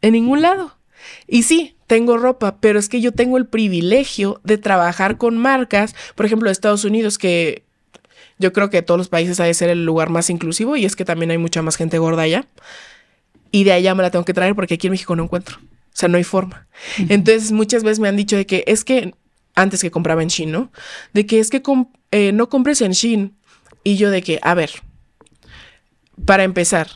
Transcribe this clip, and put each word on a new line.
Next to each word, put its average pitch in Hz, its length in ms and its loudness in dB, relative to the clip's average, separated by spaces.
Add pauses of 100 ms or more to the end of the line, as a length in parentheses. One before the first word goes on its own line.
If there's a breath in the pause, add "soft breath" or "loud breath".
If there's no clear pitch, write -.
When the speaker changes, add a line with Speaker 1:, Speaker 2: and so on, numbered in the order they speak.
Speaker 1:
En 226 120 4
ningún 247 280 2
lado. 359 360 0 (500 loud breath)
Y 233 160 2
sí, 320 320 0 (120)
tengo 233 300 4
ropa, 233 440 0
pero 208 180 4
es 208 100 -4
que 247 120 -2
yo 240 100 2
tengo 254 260 0
el 254 80 0
privilegio 202 1000 0
de 214 120 2
trabajar 190 600 0
con 233 200 0
marcas. 240 580 0 (200 loud breath)
Por 214 100 -2
ejemplo, 220 220 0
de 196 60 0
Estados 208 320 -2
Unidos, 214 320 -2
que 170 460 -2 (760 soft breath)
yo 185 140 0
creo 202 160 0
que 202 80 0
de 165 60 0
todos 170 140 2
los 180 120 -4
países 175 320 -2
ha - 20 2
de 170 100 2
ser 170 160 0
el 170 160 0
lugar 160 240 0
más 170 220 -2
inclusivo, 170 460 -4
y 220 80 0
es 196 100 -2
que 190 100 -6
también 165 260 -4
hay 165 60 0
mucha 165 240 -2
más 160 140 -4
gente 165 240 -4
gorda 165 240 0
allá. 170 240 -2 (1040 loud breath)
Y 196 140 4
de 190 80 6
allá 185 200 2
me 190 100 0
la 180 60 2
tengo 175 160 -2
que 185 80 -4
traer 190 220 0
porque 185 200 -4
aquí 170 120 -4
en 180 40 0
México 185 240 -4
no 165 80 -4
encuentro. 175 360 -8
O - 340 -20
sea, - 160 0
no 175 80 2
hay 180 60 2
forma. 185 440 -6 (300 loud breath)
Speaker 2:
Ujú. 185 160 -2
Speaker 1:
Entonces, 214 380 4
muchas 220 320 0
veces 214 160 0
me 214 80 0
han 196 80 0
dicho 202 220 0
de 196 100 -2
que 190 180 -2
es 214 200 0
que, 247 280 -2 (420)
antes 190 260 0
que 170 100 -4
compraba 165 320 0
en 160 60 -4
Shein, 156 220 -4
¿no? 214 200 -4 (420 loud breath)
De 208 140 2
que 220 120 4
es 220 120 0
que 269 100 -2
comp-, 262 320 0 (180)
eh, 202 200 2
no 226 180 0
compres 277 320 0
en 190 120 0
Shein. 208 420 -2 (480 soft breath)
Y 202 140 0
yo 202 120 2
de 190 140 0
que, 160 180 -2
a 170 140 2
ver, 160 160 -2 (1500 loud breath)
para 190 180 4
empezar 175 520 0